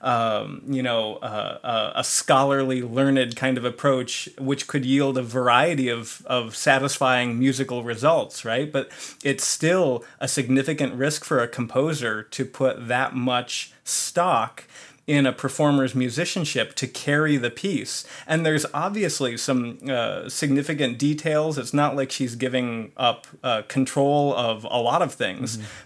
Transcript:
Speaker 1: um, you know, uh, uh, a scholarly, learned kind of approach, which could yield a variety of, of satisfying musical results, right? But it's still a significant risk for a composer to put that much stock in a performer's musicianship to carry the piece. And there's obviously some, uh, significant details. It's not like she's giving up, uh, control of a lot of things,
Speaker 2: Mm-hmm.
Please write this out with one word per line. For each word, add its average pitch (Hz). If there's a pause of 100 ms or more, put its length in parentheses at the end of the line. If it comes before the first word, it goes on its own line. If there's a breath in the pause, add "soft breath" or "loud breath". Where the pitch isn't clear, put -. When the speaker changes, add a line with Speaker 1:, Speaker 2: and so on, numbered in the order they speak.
Speaker 1:
um, 107
you 131
know, 113
uh, 107
uh, 110
a 123
scholarly, 135
learned 127
kind 131
of 120
approach, 127 (100)
which 135
could 139
yield 135
a 127
variety 127
of, 117
of 117
satisfying 131
musical 127
results, 120
right? 123
But 143 (340 loud breath)
it's 139
still 160 (160 loud breath)
a 131
significant 135
risk 143
for 139
a 117
composer 123
to -
put 120
that 127
much 123 (140 soft breath)
stock - (400 loud breath)
in 143
a 127
performer's 139
musicianship 131
to 131
carry 147
the 120
piece. - (200 loud breath)
And 165
there's 156
obviously 165
some, 120 (120)
uh, 113
significant 139
details. 151
It's 123
not 143
like 135
she's 120
giving 120
up, 120 (160)
uh, 117
control 143
of 113
a 123
lot 151
of 156
things, 110
Speaker 2:
Mm-hmm. 110 (200 loud breath)